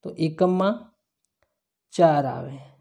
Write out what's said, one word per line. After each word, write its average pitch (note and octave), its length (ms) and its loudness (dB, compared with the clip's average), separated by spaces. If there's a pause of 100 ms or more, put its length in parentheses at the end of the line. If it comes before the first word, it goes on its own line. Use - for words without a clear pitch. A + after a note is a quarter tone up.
તો F3+ 80 -12
એકમમાં F#3 840 -2 (1040)
ચાર D3+ 280 4
આવે. A#2+ 320 -10 (240)